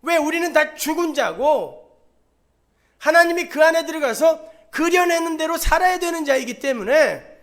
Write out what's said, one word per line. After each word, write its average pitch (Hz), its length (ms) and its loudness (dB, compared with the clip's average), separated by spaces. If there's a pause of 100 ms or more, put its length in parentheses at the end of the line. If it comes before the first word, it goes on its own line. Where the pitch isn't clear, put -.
왜? 339 160 0
우리는 330 360 -2
다 311 220 0
죽은 320 380 -4
자고 208 840 -2 (1000)
하나님이 339 520 2
그 302 140 2
안에 330 220 2
들어가서 311 600 0 (260)
그려내는 339 640 0
대로 320 200 -4
살아야 359 420 0
되는 339 260 -4
자이기 262 340 -2
때문에 254 640 0 (200)